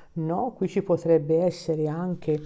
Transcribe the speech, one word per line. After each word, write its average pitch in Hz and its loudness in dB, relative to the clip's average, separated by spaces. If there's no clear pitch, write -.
no? 175 -2
Qui 190 -2
ci 196 -2
potrebbe 165 4
essere 165 0
anche 170 -2